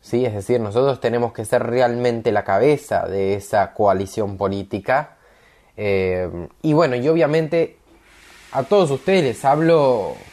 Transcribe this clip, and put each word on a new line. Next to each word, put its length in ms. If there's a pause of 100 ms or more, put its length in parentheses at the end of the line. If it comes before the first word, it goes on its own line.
¿sí? 240
Es 100
decir, 260
nosotros 400
tenemos 320
que 120
ser 180
realmente 720
la 120
cabeza 640
de 280
esa 380
coalición 640
política. 800 (600)
Eh, 720 (140)
y 100
bueno, 240
y 120
obviamente 680 (760)
a 100
todos 280
ustedes 340
les 200
hablo 680 (180)